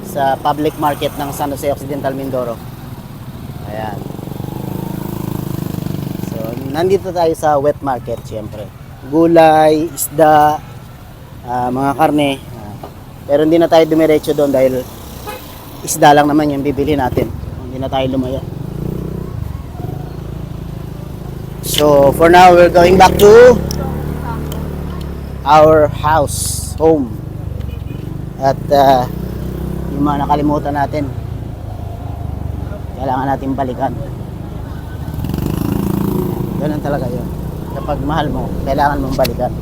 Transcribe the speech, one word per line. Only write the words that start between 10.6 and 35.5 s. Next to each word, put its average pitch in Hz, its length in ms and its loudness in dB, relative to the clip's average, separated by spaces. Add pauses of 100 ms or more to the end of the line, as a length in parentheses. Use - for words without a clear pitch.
ah, 123 240 -2
mga 135 320 0
karne. 147 400 2 (160)
Ah, 104 200 -14 (520)
pero 143 160 4
hindi 165 160 4
na 165 80 4
tayo 165 160 6
dumiretso 156 480 2
doon 147 200 2
dahil 131 280 2 (1040)
isda 156 320 6
lang 147 120 4
naman 147 240 2
yung 139 120 -4
bibili 143 320 0
natin. 127 320 0 (380)
Hindi 131 140 -10
na 135 120 -6
tayo 135 160 0
lumayo. 131 320 -2 (3250)
So, 143 560 4
for 165 160 6
now, 180 240 10
we're 175 160 8
going 175 240 8
back 185 240 8
to 226 320 12 (1900)
our 151 480 8
house, - 880 0
home. 147 320 2 (1300)
At, 135 160 2 (160)
ah, 135 320 6 (880)
yung 143 160 0
mga 143 160 0
nakalimutan 147 480 0
natin, 143 320 -2 (1900)
kailangan 131 320 -2
natin 135 240 -2
balikan. 127 400 -4 (2750)